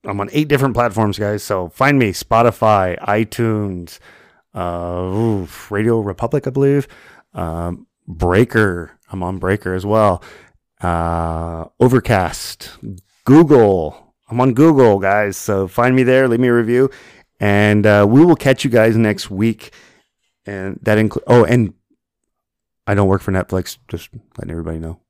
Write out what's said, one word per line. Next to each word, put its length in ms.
I'm 160
on 120
eight 140
different 280
platforms, 440
guys. 240
So 280
find 280
me, 140
Spotify, 880
iTunes, 1000
uh, 580
oof, 600
Radio 280
Republic, 460
I 40
believe. 360
Um, 540
Breaker. 880
I'm 140
on 140
Breaker 360
as 100
well. 380
Uh, 840
Overcast, 920
Google. 880
I'm 120
on 140
Google, 440
guys. 380
So 320
find 260
me 80
there, 260
leave 120
me 80
a 60
review, 360
and, 480
uh, 220
we 160
will 120
catch 280
you 60
guys 260
next 340
week. 420
And 380
that 160
inclu-, 280
oh, 180
and 300
I 80
don't 140
work 140
for 100
Netflix. 460
Just 220
letting 140
everybody 280
know. 320